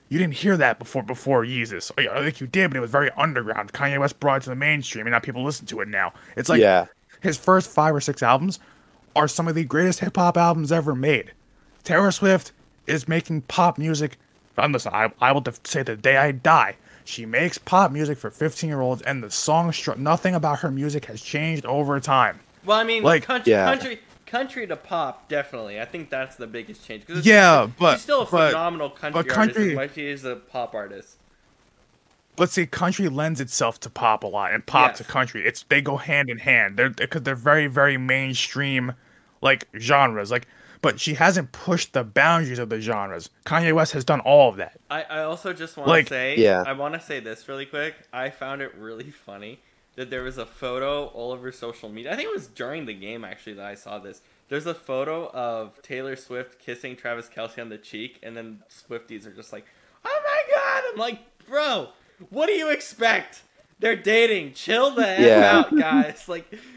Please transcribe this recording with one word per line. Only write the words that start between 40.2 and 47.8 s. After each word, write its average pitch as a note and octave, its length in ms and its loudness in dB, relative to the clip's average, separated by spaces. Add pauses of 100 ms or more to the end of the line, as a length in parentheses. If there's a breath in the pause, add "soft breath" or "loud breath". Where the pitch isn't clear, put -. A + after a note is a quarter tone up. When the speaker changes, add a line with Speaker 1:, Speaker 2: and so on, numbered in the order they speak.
Speaker 1:
Like, A#2+ 160 -4 (340 soft breath)
but A#2 180 0
she D#3 140 -4
hasn't E3 380 2
pushed - 420 -4
the B2+ 100 0
boundaries C#3+ 540 2
of A#2+ 120 -6
the A2 120 -4
genres. G2+ 480 -6 (160)
Kanye E3 280 0
West D#3+ 200 2
has C3+ 100 -4
done D3 180 0
all C#3 280 8
of G2 80 -4
that. F2 220 -10 (100)
Speaker 3:
I, D3+ 140 -6
I D#3 200 -8
also E3+ 300 -8
just D#3+ 240 -14
wanna C#3+ 140 0
Speaker 1:
Like, D#3+ 160 4
Speaker 3:
say, C3+ 300 -4
Speaker 2:
Yeah. F#2+ 280 4
Speaker 3:
I C3+ 80 -6
wanna D3 280 -8
say C#3+ 180 -10
this A2+ 280 -14
really C3+ 200 -12
quick. D3+ 280 -8 (160)